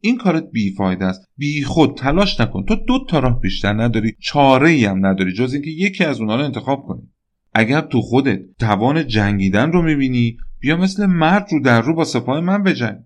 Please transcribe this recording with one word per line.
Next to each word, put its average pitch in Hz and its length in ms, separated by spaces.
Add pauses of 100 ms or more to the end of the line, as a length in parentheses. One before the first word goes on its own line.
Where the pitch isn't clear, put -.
این 240 180
کارت 160 340
بیفایده 95 520
است، 95 320
بی 147 260
خود 139 340
تلاش 165 440
نکن، 98 240
تو 220 120
دو 262 320
تا 165 100
راه 127 220
بیشتر 101 320
نداری، 110 480
چاره‌ای 139 640
هم 95 220
نداری 95 260
جز 127 220
اینکه 147 160
یکی 190 340
از 139 160
اونها 110 160
رو 139 80
انتخاب 135 420
کنی." - 160 (520)
اگر 117 260
تو 131 200
خودت 113 400 (180)
توان 120 480
جنگیدن 104 640
رو 175 100
می‌بینی، 131 540 (240)
بیا 147 160
مثل 190 300
مرد 185 460
رو 156 80
در 123 200
رو 139 140
با 165 100
سپاه 127 360
من 190 220
بجنگ. 123 440